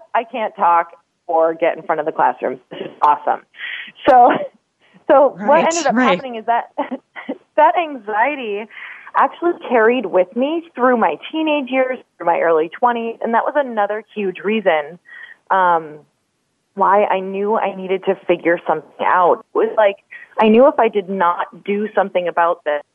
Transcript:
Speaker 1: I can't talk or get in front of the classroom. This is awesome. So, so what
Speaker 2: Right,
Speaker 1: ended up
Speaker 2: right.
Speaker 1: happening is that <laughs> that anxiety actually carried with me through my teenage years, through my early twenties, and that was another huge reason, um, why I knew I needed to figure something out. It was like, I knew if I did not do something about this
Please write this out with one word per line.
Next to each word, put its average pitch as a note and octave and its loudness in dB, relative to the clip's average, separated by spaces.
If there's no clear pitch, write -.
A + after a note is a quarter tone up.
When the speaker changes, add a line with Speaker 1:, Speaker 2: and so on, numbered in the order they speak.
Speaker 1:
I B3 -2
can't A#3 -8
talk E3+ 0
or D#3+ 2
get D#3+ -2
in D#3+ -14
front D#3 -4
of D3+ -8
the D#3 -2
classroom. C3 -2
This E3+ -12
is - -12
awesome. - 0
So, B3+ 8
so C#4 6
what F3 -8
Speaker 2:
Right, C4+ 4
Speaker 1:
ended E4 -2
up A#3+ 2
Speaker 2:
right. A#3+ 2
Speaker 1:
happening A#3+ -2
is A3 -12
that A#3 -2
<laughs> - -14
that D#4 6
anxiety A#3 -4
actually E4 0
carried A#3 2
with F3+ 0
me D#4 -4
through B3 2
my F3 0
teenage D4+ -2
years, B3+ -2
through E3+ -14
my E3+ 2
early E3 2
twenties, A#3 -2
and A3+ -4
that A3+ 2
was - -4
another A3 -2
huge F#3+ -6
reason, F3 -2
um, E3 0
why G3 2
I F#3+ -2
knew G3 -4
I G3 -4
needed F#3+ -6
to F#3+ 0
figure E3+ 0
something D#3 -6
out. D3+ 2
It - -2
was A3 0
like, G3+ 2
I A3 4
knew A3+ 6
if D4 2
I A3+ 2
did G#3 -4
not F3 -4
do G3+ -4
something F#3 -2
about E3+ 0
this D3 -2